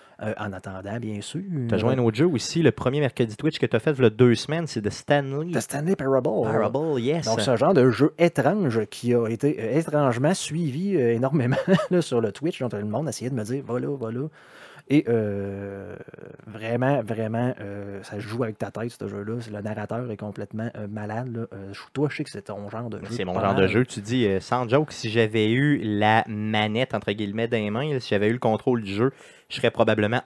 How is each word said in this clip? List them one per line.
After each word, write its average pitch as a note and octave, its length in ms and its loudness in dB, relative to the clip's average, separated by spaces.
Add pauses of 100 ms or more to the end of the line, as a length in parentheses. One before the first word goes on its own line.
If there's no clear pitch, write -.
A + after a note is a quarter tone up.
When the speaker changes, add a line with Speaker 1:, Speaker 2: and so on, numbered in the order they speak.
(240)
Speaker 1:
Euh, G#2+ 140 -4
en G#2 160 -8
attendant, F#2+ 460 -10
bien A2 220 -8
sûr, D3+ 200 -10 (260)
Speaker 2:
T'as A2+ 100 2
joué A2 120 2
à C3 40 2
Speaker 1:
euh, - 20 2
Speaker 2:
un B2+ 80 0
autre A2+ 120 2
jeu D3 120 4
aussi, D#3+ 340 0
le C#3+ 100 8
premier C3 280 0
mercredi A#2+ 360 0
Twitch - 220 -2
que - 80 2
t'as A#2 140 0
fait, D#3 120 0
v'là B2+ 200 4
deux A#2 240 6
semaines, D#3+ 320 -6
c'est A#2 140 -4
de G#2 100 -2
Stanley. C#3+ 600 -2
Speaker 1:
The E3 100 0
Stanley D#3+ 340 -2
Parable. C3+ 340 2 (140)
Speaker 2:
Parable, B2 560 0
yes. C#3 260 0
Speaker 1:
Donc, A2+ 160 2
c'est G#2+ 80 2
un B2+ 60 6
genre C#3+ 180 4
de C3 160 8
jeu B2+ 300 4
étrange D3 720 4
qui A#2+ 240 0
a A#2 120 2
été, A#2 320 0
euh, A2+ 200 0
étrangement D3 560 2
suivi, E3+ 600 -4
euh, A#2+ 180 4
énormément, C3 520 2
<laughs> F#3+ 240 2
là, F3+ 140 2
sur A#2+ 180 0
le G#2+ 100 -2
Twitch. - 280 -6
Donc, A#2+ 140 -4
le G#2 120 -4
monde A#2+ 240 -4
essayait A#2 220 -6
de C#3 40 -4
me A2 80 -2
dire, « B2+ 240 -6
Va A#2 120 -4
là, C#3 180 -4
va A#2 140 -8
là. » B2+ 160 -6 (600)
Et, D3 180 4
euh, G2+ 880 -2 (520)
vraiment, A#2+ 540 0
vraiment, A2+ 600 -2
euh, G2+ 420 -10
ça G#2 160 -10
joue G#2+ 240 -4
avec A2 140 -6
ta G2+ 140 -6
tête, A#2 200 -6
ce - 160 -10
jeu-là. G2+ 320 -6
C'est, A2+ 120 -12
le G#2 100 -8
narrateur G#2+ 500 -6
est G#2 60 -8
complètement, A2 580 -8
euh, G#2+ 140 -10
malade, A2 440 -8
là. A2+ 200 -6
Euh, G2 180 -14
je, - 80 -14 (140)
toi, C#3+ 180 0
je - 60 -10
sais D#3 80 -6
que - 40 -16
c'est G#2 120 -12
ton G2+ 280 -10
genre A2+ 200 -8
de G#2+ 80 -8
Speaker 2:
Ben, F#2 80 -12
Speaker 1:
jeu, G2+ 100 -8
Speaker 2:
c'est G#2+ 80 -4
mon F2+ 100 -2
Speaker 1:
pas F#2+ 80 0
Speaker 2:
genre G2 140 2
de F#2+ 60 4
Speaker 1:
mal. F#2+ 80 6
Speaker 2:
jeu. A2+ 160 4
Tu - 160 -10
dis, A#2 240 0
euh, G2 160 2
sans B2 260 -2
joke, C#3+ 240 2
si - 180 -8
j'avais A2 420 4
eu C#3+ 300 4
la G#2+ 460 4
manette, G#2+ 640 0
entre G#2+ 200 -2
guillemets, G#2+ 340 -2
dans A#2 100 0
les G#2 120 -2
mains, C3+ 240 -4
là, C3 80 -2
si - 80 -12
j'avais G#2 180 2
eu A2+ 60 4
le B2 60 -2
contrôle A#2 420 2
du G2 100 -8
jeu, A2+ 200 0 (360)
je - 100 -10
serais A#2 140 2
probablement A2 540 2